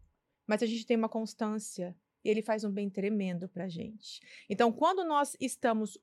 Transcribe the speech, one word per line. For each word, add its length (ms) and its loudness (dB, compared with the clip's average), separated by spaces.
mas 160 2
a 40 4
gente 200 -2
tem 120 4
uma 100 2
constância. 880 -4
E 80 0
ele 120 4
faz 240 0
um 60 0
bem 180 -2
tremendo 580 0
pra 220 -6
gente. 500 -10
Então, 240 4
quando 320 4
nós 340 0
estamos 640 0